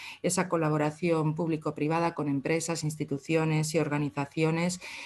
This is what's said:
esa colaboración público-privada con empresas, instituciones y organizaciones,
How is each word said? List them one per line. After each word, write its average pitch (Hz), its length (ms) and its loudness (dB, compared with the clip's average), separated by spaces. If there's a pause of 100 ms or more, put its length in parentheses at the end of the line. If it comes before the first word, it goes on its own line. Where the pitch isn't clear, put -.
(220)
esa 180 260 0
colaboración 156 880 2
público-privada 160 800 0
con 147 140 -2
empresas, 160 560 0
instituciones 156 920 0
y 170 40 4
organizaciones, 156 1000 0 (260)